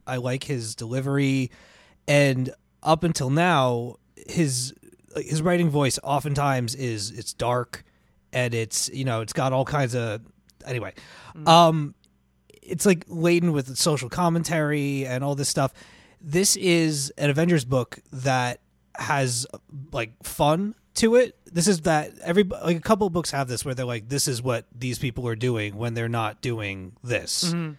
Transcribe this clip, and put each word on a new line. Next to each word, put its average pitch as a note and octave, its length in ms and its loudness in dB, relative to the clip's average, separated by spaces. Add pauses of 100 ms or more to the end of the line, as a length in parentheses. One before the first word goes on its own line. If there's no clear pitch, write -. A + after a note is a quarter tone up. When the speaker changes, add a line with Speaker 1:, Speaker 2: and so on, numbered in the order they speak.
Speaker 1:
I C3 120 -6
like B2+ 260 -4
his A2+ 320 -6
delivery. C3+ 800 0 (560)
And C3+ 440 4 (300)
up D#3+ 220 2
until D#3 260 0
now, C3 680 2 (200)
his, C3 580 -2 (400)
like, D3 120 -4
his D#3 160 0
writing F3 280 4
voice C#3 320 2
oftentimes C#3 720 0
is, A#2 360 -6
it's - 240 -10
dark B2 500 -2 (480)
and B2 220 0
it's, A2+ 340 -4
you C3+ 160 -6
know, A#2 160 0
it's A2 140 -8
got C3 180 0
all C3 140 2
kinds C3+ 280 -2
of, A#2 280 -4 (440)
anyway. A#2 280 -6 (420)
Speaker 2:
Mm. D#3 100 -14
Speaker 1:
Um, D#3+ 480 6 (680)
it's, - 240 -4
like, F3+ 200 4
laden F3 460 2
with C3+ 240 -4
social C#3+ 320 0
commentary D3+ 1000 0
and B2+ 160 -4
all C#3+ 120 0
this C#3 140 -2
stuff. C#3 240 0 (480)
This F3 360 0
is E3 600 2
an D3 120 0
Avengers D#3+ 360 4
book - 320 -2 (140)
that B2+ 480 -2 (360)
has, C3 500 -2 (460)
like, A#2 200 -6 (120)
fun E3+ 500 0 (200)
to A3+ 220 4
it. B3 200 4 (160)
This E3+ 160 2
is F3 140 2
that D3+ 300 2 (120)
every, F3+ 200 4
like, F3 340 -2
a - 20 -8
couple G#3+ 260 2
of F3 60 -2
books E3 200 -2
have C#3 140 -2
this B2 180 -6
where C3+ 100 -4
they're B2+ 120 -4
like, A#2 220 -6
"This C3+ 200 -2
is A#2+ 140 -2
what A#2+ 240 -2 (100)
these A#2+ 220 -4
people B2 300 -4
are A2+ 80 -2
doing G#2+ 400 -2
when A#2 180 -4
they're A#2 140 -2
not A2+ 320 -4
doing G2 520 -6 (120)
this." A2 400 -2
Speaker 2:
Mm-hmm. E3+ 340 -2